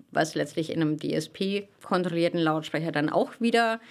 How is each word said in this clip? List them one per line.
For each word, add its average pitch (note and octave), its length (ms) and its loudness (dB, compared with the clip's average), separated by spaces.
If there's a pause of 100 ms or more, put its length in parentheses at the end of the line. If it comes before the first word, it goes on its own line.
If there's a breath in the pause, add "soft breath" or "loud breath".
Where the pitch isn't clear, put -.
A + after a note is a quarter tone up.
(120)
was D#3 220 0
letztlich D#3 360 -2
in E3 120 0
einem D3+ 160 0
D-S-P-kontrollierten E3+ 1400 -2
Lautsprecher D#3 500 0
dann D3+ 180 0
auch - 320 0
wieder A3+ 400 2 (100)